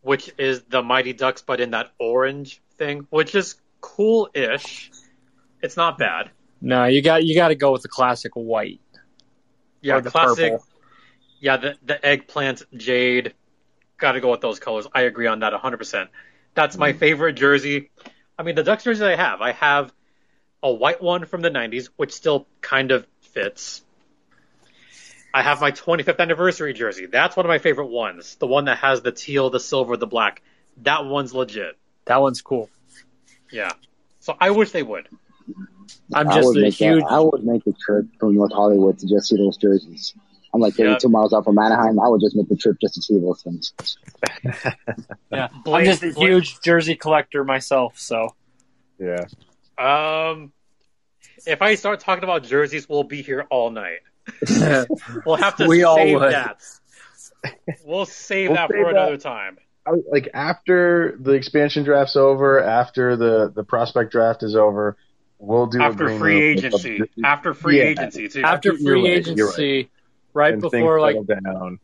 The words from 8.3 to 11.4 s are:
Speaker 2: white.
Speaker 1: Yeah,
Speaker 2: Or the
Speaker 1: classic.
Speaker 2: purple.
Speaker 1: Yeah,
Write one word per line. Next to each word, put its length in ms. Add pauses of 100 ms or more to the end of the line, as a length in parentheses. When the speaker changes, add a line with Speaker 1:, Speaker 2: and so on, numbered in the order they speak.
Speaker 2:
white. 480 (1000)
Speaker 1:
Yeah, 160
Speaker 2:
Or 40
the 80
Speaker 1:
classic. 440
Speaker 2:
purple. 120 (760)
Speaker 1:
Yeah, 180